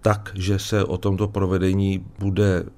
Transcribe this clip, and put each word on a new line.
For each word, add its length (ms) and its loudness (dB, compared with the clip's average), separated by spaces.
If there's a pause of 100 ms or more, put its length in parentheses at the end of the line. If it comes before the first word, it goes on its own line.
tak, 340 0
že 240 0
se 240 0
o 140 -2
tomto 300 -2
provedení 760 0 (140)
bude 440 2 (140)